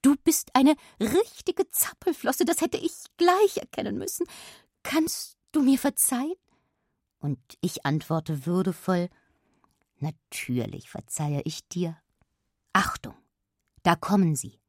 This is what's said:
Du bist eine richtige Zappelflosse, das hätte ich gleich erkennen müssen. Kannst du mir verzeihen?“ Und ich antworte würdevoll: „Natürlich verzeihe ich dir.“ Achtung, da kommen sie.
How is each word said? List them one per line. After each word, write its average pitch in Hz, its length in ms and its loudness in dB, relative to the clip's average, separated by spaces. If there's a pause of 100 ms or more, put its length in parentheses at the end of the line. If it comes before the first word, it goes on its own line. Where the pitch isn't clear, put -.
Du 277 120 6
bist - 400 0
eine 277 220 6 (240)
richtige 339 720 0
Zappelflosse, - 720 -2
das 330 160 0
hätte - 160 -2
ich - 160 -4 (240)
gleich 370 400 4
erkennen - 420 -6
müssen. - 260 -6 (600)
Kannst - 520 -4 (140)
du 311 120 2
mir 262 160 6
verzeihen?“ 285 580 -2 (800)
Und 143 220 -6 (200)
ich - 240 -6
antworte 156 640 -2
würdevoll: 180 640 0 (880)
„Natürlich - 920 -6
verzeihe - 560 -6
ich - 240 -8
dir.“ 170 280 -6 (760)
Achtung, - 440 -2 (680)
da 170 140 4
kommen 175 400 2
sie. - 320 -12